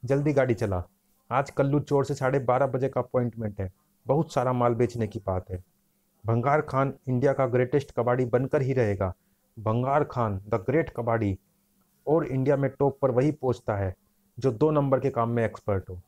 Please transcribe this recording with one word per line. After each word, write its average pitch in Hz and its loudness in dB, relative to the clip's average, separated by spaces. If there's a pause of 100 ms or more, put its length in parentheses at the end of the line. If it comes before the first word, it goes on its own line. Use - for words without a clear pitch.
जल्दी 143 2
गाड़ी 131 4
चला, 98 -2 (480)
आज 135 0
कल्लू 139 2
चोर 139 0
से - -4
साढ़े 135 0
बारह 127 2
बजे 131 -2
का 131 -2
अपॉइंटमेंट 113 -4
है, 92 -6 (340)
बहुत - 0
सारा 127 0
माल 123 2
बेचने 117 0
की 104 -8
बात 92 -4
है। 92 -10 (640)
भंगार 120 2
खान 135 -2 (140)
इंडिया 127 2
का 131 0
ग्रेटेस्ट 127 0
कबाड़ी 127 0
बनकर 131 0
ही 131 -2
रहेगा। 101 0 (460)
भंगार 123 0
खान, 113 -2
द 104 -4
ग्रेट 127 0
कबाड़ी, 113 0 (680)
और 156 2
इंडिया 135 0
में 135 0
टॉप 139 2
पर 131 2
वही 131 2
पहुंचता 120 -2
है 98 -2 (440)
जो 131 2
दो 147 2
नंबर 139 2
के 131 0
काम 117 -2
में 117 0
एक्सपर्ट 101 -4
हो। 90 -12